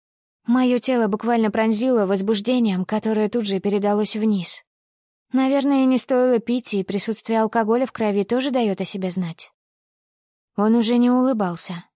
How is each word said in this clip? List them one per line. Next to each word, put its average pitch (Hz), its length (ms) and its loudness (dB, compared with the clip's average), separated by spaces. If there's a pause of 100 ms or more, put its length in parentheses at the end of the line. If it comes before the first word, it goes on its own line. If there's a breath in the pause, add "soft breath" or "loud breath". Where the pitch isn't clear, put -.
(460)
Мое 247 320 2
тело 240 280 0
буквально 220 440 0
пронзило 220 560 2
возбуждением, 202 760 0
которое 214 440 -2
тут 226 180 -2
же 196 140 -2
передалось 208 560 0
вниз. 208 480 -2 (680)
Наверное, 269 520 2
не 262 140 4
стоило 254 400 2
пить, 240 360 -4
и 190 100 0
присутствие 220 580 -2
алкоголя 226 440 0
в - 60 -8
крови 208 320 0
тоже 254 260 -2
дает 226 300 0
о 190 40 -2
себе 185 260 -6
знать. 175 420 -6 (1040)
Он 214 180 2
уже 240 240 2
не 247 120 4
улыбался, 214 720 -2 (120)